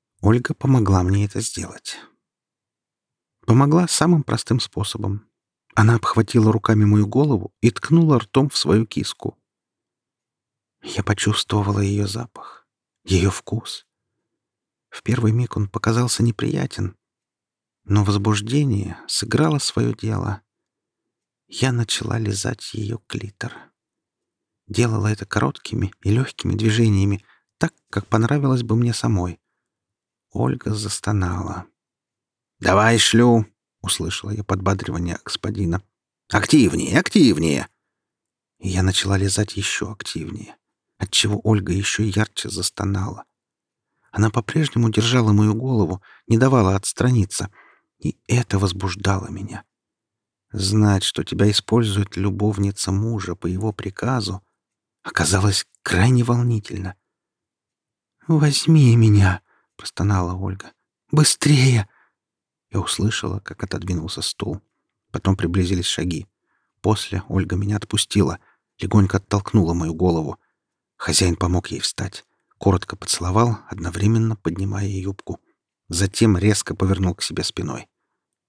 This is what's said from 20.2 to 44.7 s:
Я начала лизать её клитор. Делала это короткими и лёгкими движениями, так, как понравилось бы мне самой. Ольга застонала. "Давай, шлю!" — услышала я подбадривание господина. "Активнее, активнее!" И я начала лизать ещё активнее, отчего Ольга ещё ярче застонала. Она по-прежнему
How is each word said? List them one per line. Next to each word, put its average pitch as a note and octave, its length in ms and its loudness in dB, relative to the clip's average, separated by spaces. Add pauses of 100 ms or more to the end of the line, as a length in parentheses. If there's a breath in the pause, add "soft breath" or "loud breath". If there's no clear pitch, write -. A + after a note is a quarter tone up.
Я C3 240 -2
начала - 440 -4
лизать - 580 -6
её A2 240 -8 (100)
клитор. - 640 -12 (960)
Делала A2 400 0
это G#2+ 180 -4
короткими - 680 -4 (100)
и G2 100 -2
лёгкими A2+ 420 -2
движениями, G#2 720 2 (340 soft breath)
так, - 160 -2 (160)
как - 160 -6
понравилось C3 560 0
бы A2+ 140 0
мне A#2+ 180 0
самой. F2+ 460 -2 (920)
Ольга B2+ 400 -4
застонала. F#2+ 920 -4 (920)
"Давай, G#2+ 400 2
шлю!" — A#2 480 4 (360)
услышала F#2+ 480 -6
я G#2+ 120 -8
подбадривание F#2 800 -4
господина. G2 600 -4 (480)
"Активнее, G#2 680 4
активнее!" E2 720 2 (920)
И F#2+ 100 -6
я F#2 140 0
начала F#2+ 360 0
лизать G2 380 -2
ещё - 360 -6
активнее, - 640 -12 (400)
отчего G2+ 480 -2
Ольга G2+ 280 2
ещё G2 320 -2
ярче G#2+ 440 -4
застонала. G2 760 -4 (840)
Она G#2+ 200 2
по-прежнему A#2+ 580 -2